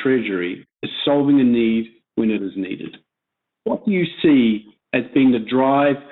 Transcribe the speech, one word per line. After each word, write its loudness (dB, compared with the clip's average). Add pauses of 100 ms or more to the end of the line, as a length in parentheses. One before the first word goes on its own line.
treasury -4 (180)
is -10 (120)
solving 2
a 2
need 0 (280)
when -2
it -4
is -10
needed. -10 (680)
What -6
do -2
you 0 (160)
see 2 (260)
as -2 (100)
being 4
the 2
drive 0 (160)